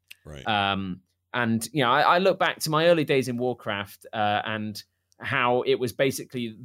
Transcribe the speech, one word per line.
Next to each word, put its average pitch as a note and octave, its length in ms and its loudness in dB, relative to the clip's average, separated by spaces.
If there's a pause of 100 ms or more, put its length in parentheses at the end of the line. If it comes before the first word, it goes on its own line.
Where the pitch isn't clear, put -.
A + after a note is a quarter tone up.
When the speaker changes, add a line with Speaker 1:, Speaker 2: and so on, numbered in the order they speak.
(260)
Speaker 1:
Right. D2 220 -14
Speaker 2:
Um, G2 540 0 (320)
and, A2+ 400 0
you D3 100 2
know, A#2+ 80 4
I, C#3+ 100 4
I E3+ 180 6
look F#3+ 200 2
back E3+ 220 -2
to - 80 -4
my D#3 180 2
early E3+ 180 4
days C3+ 220 0
in A#2+ 100 -4
Warcraft, A#2 760 -6
uh, G#2 320 2
and G#2+ 360 -6 (380)
how B2 440 0
it C3 120 2
was A2 180 -2
basically B2+ 720 -4